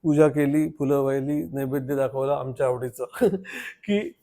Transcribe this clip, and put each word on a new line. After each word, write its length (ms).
पूजा 240
केली, 420
फुलं 320
वाहिली, 420
नैवेद्य 520
दाखवला 400
आमच्या 300
आवडीचं 400
<laughs> 140
की 280